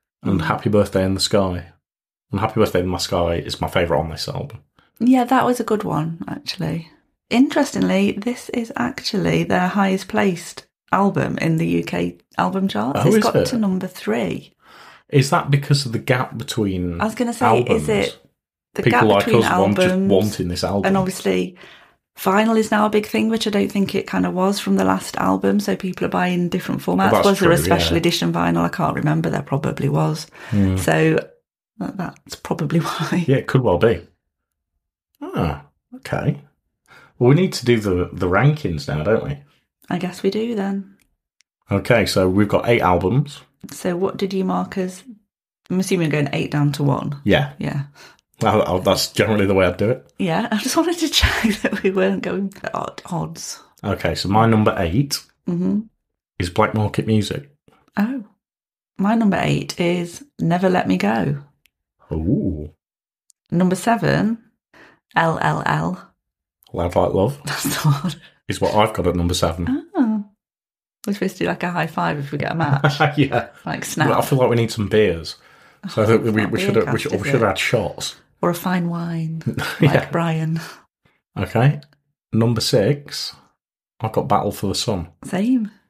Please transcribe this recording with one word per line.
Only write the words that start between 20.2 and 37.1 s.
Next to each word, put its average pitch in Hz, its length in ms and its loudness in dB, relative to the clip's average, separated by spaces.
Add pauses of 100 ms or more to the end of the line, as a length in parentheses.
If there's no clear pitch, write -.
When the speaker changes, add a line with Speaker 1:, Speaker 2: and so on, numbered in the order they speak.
Speaker 1:
this 87 140 -4
album. 95 240 0
Speaker 2:
And 196 100 2
obviously, 185 580 -2 (600)
vinyl 220 400 2
is 220 140 2
now 214 140 4
a 214 40 2
big 208 160 2
thing, 220 240 0
which 226 180 -2
I 214 40 -2
don't 202 200 0
think 196 240 0
it 190 120 -2
kind 180 180 -2
of 175 80 -2
was 190 260 0
from 196 160 0
the 190 80 2
last - 340 -2
album, 196 420 0
so 196 160 -2
people 180 300 -6
are 180 40 -2
buying 180 400 0
different - 320 -4
formats. 190 320 0
Speaker 1:
Well, 202 100 4
that's - 20 6
Speaker 2:
Was 196 140 4
there 170 120 6
a 170 40 6
Speaker 1:
true, 156 100 2
Speaker 2:
special 175 280 2
Speaker 1:
yeah. 170 60 4
Speaker 2:
edition 170 340 0
vinyl? 170 320 0
I 175 40 -2
can't - 260 -2
remember. 160 340 0
There 151 140 -2
probably 135 460 -2
was. 156 380 -2 (220)
Speaker 1:
Hmm. 98 280 2
Speaker 2:
So 160 420 2 (580)
that, - 200 -8
that's - 380 -12
probably 160 440 -2
<laughs> - 20 4
why. 170 460 -2
Speaker 1:
Yeah, 135 100 4
it - 100 -4
could 131 140 2
well 98 160 4
be. 113 240 2 (1200)
Ah, 123 440 -4 (300)
okay. - 460 -4 (760)